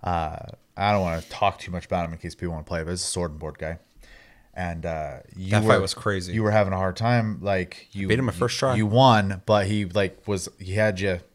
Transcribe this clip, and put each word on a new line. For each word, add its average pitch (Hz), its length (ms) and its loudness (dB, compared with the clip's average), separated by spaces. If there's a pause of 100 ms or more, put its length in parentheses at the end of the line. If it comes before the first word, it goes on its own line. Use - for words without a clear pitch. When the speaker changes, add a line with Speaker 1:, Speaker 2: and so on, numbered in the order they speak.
Speaker 1:
Uh, 82 360 -2 (400)
I 101 160 2
don't 101 80 4
wanna 82 220 -2
talk - 360 -2
too - 120 -14
much 87 160 -8
about 87 180 -2
him 82 80 -8
in 82 60 -14
case 85 160 -12
people 87 180 -6
wanna 78 100 -8
play, 82 200 -4
but 82 100 -6
it's 90 100 -6
a - 40 -6
sword 87 240 -4
and 76 100 -12
board 76 180 -10
guy. 80 200 -8 (800)
And, 85 260 -4
uh, 76 340 -6 (180)
you 95 140 -6
Speaker 2:
That 107 120 4
fight 110 140 6
Speaker 1:
were, 98 40 2
Speaker 2:
was 95 120 -2
crazy. 92 400 -4
Speaker 1:
you 110 100 0
were 107 80 2
having 104 220 4
a 92 40 -2
hard 95 200 -2
time. 113 440 0
Like, 92 520 -4
you 98 160 -4
Speaker 2:
Beat 113 100 4
him 131 60 2
my 107 80 0
Speaker 1:
you, 85 60 -8
Speaker 2:
first 120 200 0
try. 131 160 2
Speaker 1:
you 107 100 4
won, 107 600 6
but 104 220 4
he, 104 180 0
like, 95 420 -2
was, 98 220 -4 (100)
he 92 140 -10
had 107 260 2
you 92 200 -2 (160)